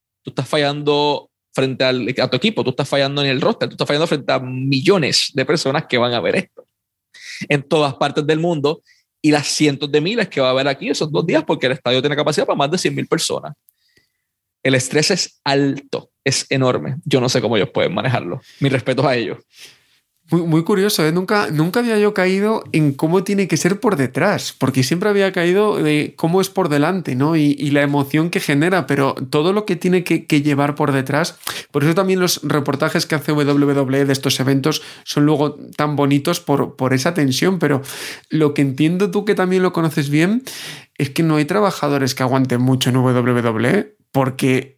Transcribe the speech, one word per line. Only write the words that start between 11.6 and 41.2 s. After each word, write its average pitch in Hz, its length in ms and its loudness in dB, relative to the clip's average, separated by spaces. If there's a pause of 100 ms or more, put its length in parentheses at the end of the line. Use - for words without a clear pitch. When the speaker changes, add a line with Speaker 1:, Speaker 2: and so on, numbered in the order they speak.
Speaker 1:
el 127 80 0
estadio 127 260 -2
tiene 139 160 -2
capacidad 147 300 0
para 180 100 -2
más 143 160 0
de 185 60 -2
cien 147 180 -2
mil 135 120 -4
personas. 151 460 -4 (1080)
El 131 120 2
estrés 147 360 0
es - 320 -4
alto, 139 680 -2 (120)
es - 260 -2
enorme. 131 540 0
Yo 135 160 2
no 123 80 2
sé 127 140 0
cómo 110 160 0
ellos 92 160 0
pueden - 200 0
manejarlo. 104 460 -2 (220)
Mis 139 100 2
respetos 135 340 0
a 127 120 2
ellos. 110 220 -6 (920)
Speaker 2:
Muy, 170 120 2
muy 160 200 2
curioso, 202 400 2
¿eh? 151 80 2
Nunca, 190 380 0
nunca 160 300 0
había 233 180 0
yo 208 160 2
caído 196 580 0
en 151 220 2
cómo 165 300 0
tiene 196 240 0
que 160 100 0
ser 180 220 0
por 202 160 2
detrás, 139 600 -2
porque 131 280 0
siempre 175 260 0
había 196 220 2
caído 180 500 0
de 151 340 0
cómo 170 240 0
es 190 100 0
por 185 200 0
delante, 147 460 0
¿no? 147 200 2
Y, 147 220 4
y 147 140 -4
la 143 100 4
emoción 143 480 0
que 180 100 -2
genera, 160 460 2
pero 139 300 0 (160)
todo 156 220 2
lo 208 120 -2
que 190 100 -2
tiene 180 280 0
que, 165 240 -2
que 143 160 2
llevar 143 320 2
por 143 160 0
detrás. 135 480 -2 (320)
Por 139 120 0
eso 160 120 2
también 190 240 2
los 180 240 0
reportajes 147 640 0
que 165 80 0
hace 147 160 -4
W 143 420 2
W 139 280 2
E 139 40 2
de 139 80 0
estos 131 260 -2
eventos 139 440 0 (200)
son 147 220 0
luego 147 300 2 (200)
tan 151 200 -2
bonitos 143 440 2
por, 135 360 0
por 127 180 0
esa 170 220 0
tensión, 156 420 0
pero 143 240 0 (480)
lo 151 240 2
que 135 80 0
entiendo 156 480 0
tú, 196 160 -2
que 208 80 0
también 185 300 2
lo 180 100 0
conoces 156 380 -2
bien, 190 320 2 (560)
es 139 100 -2
que 170 140 -2